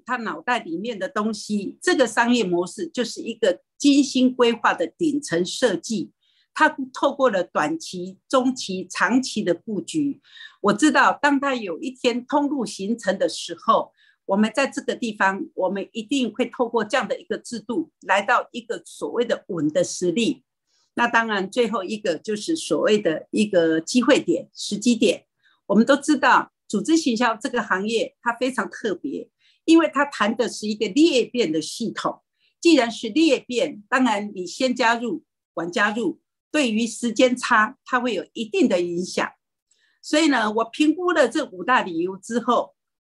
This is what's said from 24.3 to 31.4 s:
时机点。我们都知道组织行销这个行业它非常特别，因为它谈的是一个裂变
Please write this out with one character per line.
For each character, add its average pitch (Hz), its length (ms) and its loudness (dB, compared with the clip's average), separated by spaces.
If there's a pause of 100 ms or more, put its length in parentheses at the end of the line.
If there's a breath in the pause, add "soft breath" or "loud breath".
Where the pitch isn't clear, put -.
时 - 280 -8
机 240 160 2
点。 - 320 0 (400)
我 - 80 0
们 214 100 8
都 269 100 6
知 302 220 0
道 214 340 2 (160)
组 202 140 -2
织 302 160 4
行 269 180 0
销 226 200 0
这 226 120 -8
个 240 140 -2
行 202 260 -2
业 220 320 -2
它 233 140 -2
非 254 180 -2
常 208 160 -4
特 - 280 -6
别， - 340 -10 (360)
因 330 120 8
为 302 160 4
它 277 120 2
谈 226 300 0
的 220 140 0
是 - 160 -8
一 214 80 -2
个 214 140 -2
裂 277 360 4
变 170 280 0